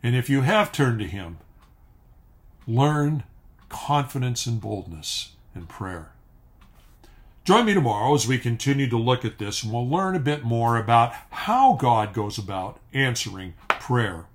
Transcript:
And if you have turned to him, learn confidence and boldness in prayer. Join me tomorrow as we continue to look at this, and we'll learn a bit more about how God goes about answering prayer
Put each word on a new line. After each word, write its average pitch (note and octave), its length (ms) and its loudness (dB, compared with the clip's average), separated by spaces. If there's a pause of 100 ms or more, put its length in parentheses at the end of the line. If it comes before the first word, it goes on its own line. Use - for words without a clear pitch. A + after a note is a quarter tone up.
And A#2+ 140 2
if B2 140 -2
you C3+ 120 4
have E3 300 4
turned B2 280 2
to G2+ 60 -4
him, E2+ 320 -10 (1300)
learn D3 580 2 (440)
confidence B2+ 800 -2
and A#2 140 -2
boldness F2+ 720 -8 (220)
in F2 120 -14
prayer. F2+ 460 -12 (1300)
Join A3 220 6
me G3+ 80 4
tomorrow B2 400 2
as A#2 120 2
we B2+ 120 2
continue C3 520 0
to A#2 80 0
look B2 260 0
at A2 140 -6
this, G#2 240 -6
and G#2+ 100 -6
we'll A#2+ 160 -2
learn F#3 260 0
a F3 60 -2
bit C#3+ 240 -2
more A#2 320 2
about A#2 360 4 (180)
how B3 440 4
God A2+ 380 2
goes G#2 260 -4
about F#2+ 400 -8 (140)
answering G#2+ 600 -4 (140)
prayer G2+ 680 -2